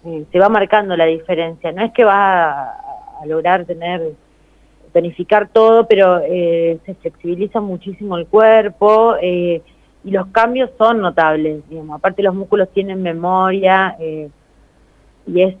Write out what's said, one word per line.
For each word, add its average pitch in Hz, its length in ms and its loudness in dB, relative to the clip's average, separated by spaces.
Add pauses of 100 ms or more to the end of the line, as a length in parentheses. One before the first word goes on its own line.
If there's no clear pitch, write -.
eh, 160 240 -10
se 180 100 0
va 202 100 6
marcando 202 480 0
la 165 80 2
diferencia. 165 640 -4
No 185 140 -8
es 226 80 -8
que 247 100 2
vas 202 140 4
a, 143 1040 -2
a 151 40 -16
lograr 165 380 -2
tener, 170 480 -8 (800)
tonificar 180 560 0
todo, 226 400 2
pero, 190 380 4
eh, 170 600 -2
se 190 100 -14
flexibiliza 175 680 -6
muchísimo 190 560 -8
el 165 100 -8
cuerpo, 220 960 4
eh, 175 400 -2 (420)
y 196 80 -10
los 190 160 -2
cambios 240 500 0
son 226 220 2
notables, 156 720 0
digamos. 156 280 -14
Aparte 190 240 -4
los 190 140 0
músculos 196 380 0
tienen 190 280 -4
memoria, 185 960 0
eh, 156 320 -10 (960)
y 175 160 0
es 185 180 2